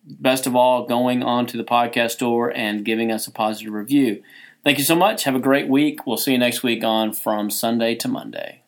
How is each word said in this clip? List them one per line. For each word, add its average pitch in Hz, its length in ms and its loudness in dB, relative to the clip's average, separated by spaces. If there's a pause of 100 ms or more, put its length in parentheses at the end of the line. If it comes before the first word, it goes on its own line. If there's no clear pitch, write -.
best 131 440 -2
of 123 80 0
all, 123 300 4
going 123 360 0
on 120 240 0
to 117 100 -10
the 117 80 -4
podcast 120 480 0
store 120 440 0
and 107 280 -2
giving 113 280 0
us 107 160 -4
a - 20 -14
positive 110 420 -4
review. 110 480 0 (440)
Thank - 140 4
you 139 60 -2
so 165 120 4
much. 175 280 2
Have 135 120 0
a 127 40 2
great 135 280 2
week. 147 380 2
We'll 117 100 -2
see 135 160 0
you 127 60 2
next 120 260 0
week 143 200 0
on 110 280 0
From 107 380 -2
Sunday 117 460 0
to 127 120 -6
Monday. - 600 -8